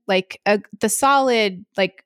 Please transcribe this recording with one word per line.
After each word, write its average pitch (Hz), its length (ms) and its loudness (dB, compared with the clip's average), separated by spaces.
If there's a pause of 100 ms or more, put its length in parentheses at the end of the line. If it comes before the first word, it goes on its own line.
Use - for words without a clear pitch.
like, 190 380 -2
a, 208 160 2 (180)
the - 100 0
solid, 240 760 0 (120)
like, 190 280 -4